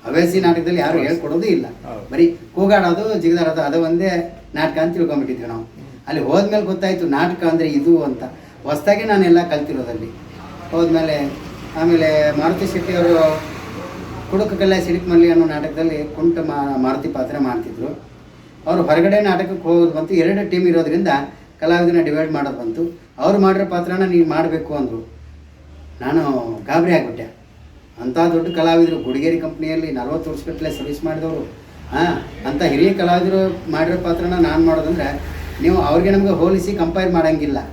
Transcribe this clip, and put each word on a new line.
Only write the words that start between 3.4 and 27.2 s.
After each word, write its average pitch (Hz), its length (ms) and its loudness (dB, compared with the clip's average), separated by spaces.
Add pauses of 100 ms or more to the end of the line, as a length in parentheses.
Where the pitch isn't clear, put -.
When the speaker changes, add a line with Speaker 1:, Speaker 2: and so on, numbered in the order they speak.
Speaker 1:
ಅದು 147 200 0
ಒಂದೇ 175 600 -2 (120)
ನಾಟಕ 151 240 -2
ಅಂತ 170 160 0
ತಿಳ್ಕೊಂಬಿಟ್ಟಿದ್ವಿ 131 520 -2
ನಾವು. 113 200 -10 (420)
ಅಲ್ಲಿ 143 140 -2
ಹೋದ್ಮೇಲೆ 202 440 2
ಗೊತ್ತಾಯ್ತು 180 400 -2
ನಾಟಕ 170 380 -2
ಅಂದ್ರೆ 165 240 2
ಇದು 151 340 4
ಅಂತ. 127 200 -4 (400)
ಹೊಸ್ದಾಗೆ 202 420 0
ನಾನೆಲ್ಲ 175 460 4
ಕಲ್ತಿರೋದಲ್ಲಿ 127 560 -4 (640)
ಹೋದ್ಮೇಲೆ, 160 640 0 (440)
ಆಮೇಲೆ 156 640 4
ಮಾರುತಿ 185 260 0
ಶೆಟ್ಟಿ 180 260 -4
ಅವರು 160 500 4 (880)
ಕುಡುಕ 202 220 0
ಕಲ್ಯ 190 280 2
ಸಿಡಿಕ್ 175 280 -4
ಮಲ್ಲಿ 170 220 6
ಅನ್ನೋ 165 160 4
ನಾಟಕದಲ್ಲಿ 151 720 -4
ಕುಂಟ 170 220 0
ಮಾ-, 143 440 -2
ಮಾರುತಿ 135 260 -2
ಪಾತ್ರ 143 300 -4
ಮಾಡ್ತಿದ್ರು. 120 640 -4 (640)
ಅವರು 170 160 0
ಹೊರಗಡೆ 196 380 4
ನಾಟಕಕ್ಕೆ 185 420 0
ಹೋಗೋದು 170 280 4
ಬಂತು. 156 240 -4
ಎರಡು 185 360 2
ಟೀಮ್ 180 180 2
ಇರೋದ್ರಿಂದ 165 400 2 (520)
ಕಲಾವಿದನ 170 420 2
ಡಿವೈಡ್ 156 300 -2
ಮಾಡೋದು 139 260 -4
ಬಂತು. 123 420 -6 (180)
ಅವ್ರು 190 200 2
ಮಾಡಿರೋ 190 280 4
ಪಾತ್ರನ 175 380 -2
ನೀನು 170 240 4
ಮಾಡಬೇಕು 160 460 -2
ಅಂದರು. 113 340 -6 (920)
ನಾನು 151 220 0 (440)
ಗಾಬರಿ 170 260 2
ಆಗಿಬಿಟ್ಟೆ. 120 300 -2 (800)